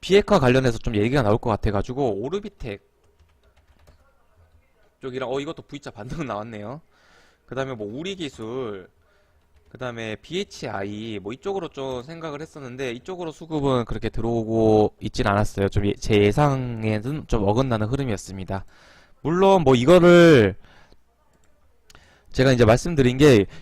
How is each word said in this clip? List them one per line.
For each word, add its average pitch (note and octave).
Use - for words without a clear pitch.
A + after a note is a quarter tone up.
비핵화 G3+
관련해서 B2+
좀 A#2+
얘기가 A#2+
나올 G#2+
것 -
같아가지고 G#2
오르비텍 D3+
쪽이랑, B2+
어, C3+
이것도 D3
V자 C#3+
반등 C3
나왔네요. A2
그 A#2+
다음에 C3+
뭐 G#2
우리기술, B2
그 -
다음에 A#2
비에이치아이 G#2+
뭐 G2+
이쪽으로 F#3+
좀 C3
생각을 D#3+
했었는데 C3
이쪽으로 E3+
수급은 C#3
그렇게 G#2+
들어오고 A2
있진 A2
않았어요. G2+
좀 G2+
예-, -
제 A2+
예상에는 A#2+
좀 G#2+
어긋나는 A2
흐름이었습니다. G2
물론 F#3
뭐 C3
이거를 E3
제가 C3
이제 A#2+
말씀드린 B2+
게 C3